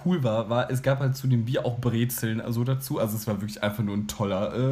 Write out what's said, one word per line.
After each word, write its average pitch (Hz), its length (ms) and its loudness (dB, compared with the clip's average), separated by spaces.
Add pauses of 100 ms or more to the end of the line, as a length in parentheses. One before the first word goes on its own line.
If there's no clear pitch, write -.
cool 175 180 2
war, 110 260 2
war, 120 220 0
es 127 100 0
gab 135 180 2
halt 131 160 2
zu - 120 -4
dem 117 180 4
Bier 127 220 0
auch 113 100 -2
Brezeln, 117 640 0
also 120 220 -2
dazu. 135 340 -2
Also 110 180 0
es 107 120 -4
war 101 140 -2
wirklich 104 200 -6
einfach 104 220 0
nur 101 120 0
ein 104 120 -2
toller, 101 460 -2 (180)